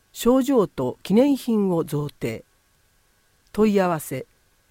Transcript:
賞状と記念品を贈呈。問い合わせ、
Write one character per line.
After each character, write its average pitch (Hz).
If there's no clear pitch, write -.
賞 262
状 247
と 127
記 -
念 269
品 208
を 165
贈 147
呈。 117
問 214
い 196
合 185
わ 165
せ、 -